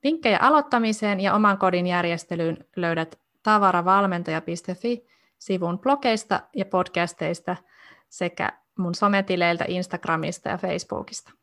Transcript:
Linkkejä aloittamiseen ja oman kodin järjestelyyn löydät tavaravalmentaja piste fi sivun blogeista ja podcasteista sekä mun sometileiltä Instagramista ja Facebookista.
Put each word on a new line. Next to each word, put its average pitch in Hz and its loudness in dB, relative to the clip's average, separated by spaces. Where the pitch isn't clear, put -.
Linkkejä 277 0
aloittamiseen 226 2
ja 190 0
oman 208 4
kodin 180 2
järjestelyyn 170 -2
löydät 165 -4
tavaravalmentaja 185 2
piste 170 -8
fi 240 -6
sivun 185 -4
blogeista 254 0
ja 190 -4
podcasteista 175 -4
sekä - -6
mun 175 -2
sometileiltä 185 2
Instagramista 175 -4
ja 175 -4
Facebookista. - -8